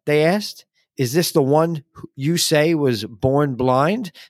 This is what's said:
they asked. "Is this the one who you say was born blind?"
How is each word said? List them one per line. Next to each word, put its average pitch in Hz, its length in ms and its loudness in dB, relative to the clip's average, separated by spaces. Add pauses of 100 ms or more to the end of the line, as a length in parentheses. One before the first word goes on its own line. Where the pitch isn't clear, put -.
they 151 200 2
asked. 202 420 -2 (300)
"Is 123 180 -2
this 165 180 0
the 156 100 4
one 151 400 0 (120)
who - 200 -20
you 147 220 -2
say 160 380 0
was 127 300 0
born 131 520 -2
blind?" 143 560 0 (180)